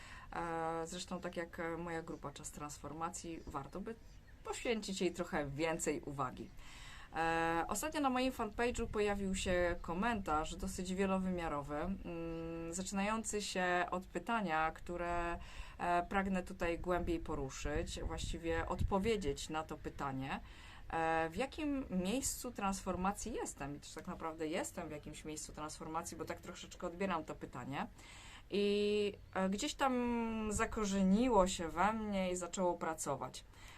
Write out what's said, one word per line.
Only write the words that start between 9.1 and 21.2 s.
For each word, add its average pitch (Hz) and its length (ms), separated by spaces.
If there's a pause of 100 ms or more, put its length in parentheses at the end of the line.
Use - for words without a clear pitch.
się 180 460
komentarz 170 760
dosyć 185 380
wielowymiarowy, 180 840
mm, 165 1000
zaczynający 202 680
się 180 480
od 185 140
pytania, 175 680
które, 175 680 (400)
e, 175 300
pragnę 196 340
tutaj 170 360
głębiej 175 400
poruszyć, 151 840
właściwie 165 680
odpowiedzieć 190 800
na 156 140
to 156 140
pytanie, 147 640 (500)
e, 165 400